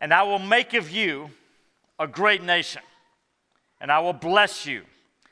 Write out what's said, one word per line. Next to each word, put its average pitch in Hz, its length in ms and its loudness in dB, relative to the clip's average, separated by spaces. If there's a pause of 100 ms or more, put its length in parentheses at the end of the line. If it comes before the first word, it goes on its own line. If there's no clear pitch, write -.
And 151 140 0
I 185 100 6
will 202 160 0
make 220 340 0
of 185 160 -2
you 156 420 -4 (680)
a 156 80 -4
great 190 360 0
nation, 175 380 0 (1000)
and 139 100 -2
I 151 80 4
will 175 140 -2
bless 180 520 0
you 120 180 -10 (480)